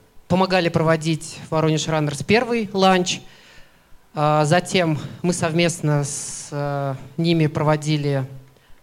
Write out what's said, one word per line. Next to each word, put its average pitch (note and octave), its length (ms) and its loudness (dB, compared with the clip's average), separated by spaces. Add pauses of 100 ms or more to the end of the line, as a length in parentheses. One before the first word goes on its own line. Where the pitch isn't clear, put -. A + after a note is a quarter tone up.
(300)
помогали F#3 400 2
проводить D#3+ 680 0 (120)
«Воронеж D#3 400 0
Раннерс» D3+ 340 -2
первый A3+ 480 0
ланч. F#3+ 480 4 (960)
А, D3+ 320 2
затем E3+ 520 2 (260)
мы F3 100 0
совместно D#3+ 720 0
с, - 460 -10
э, C#3+ 440 -4 (220)
ними E3 300 2
проводили D3 800 0 (580)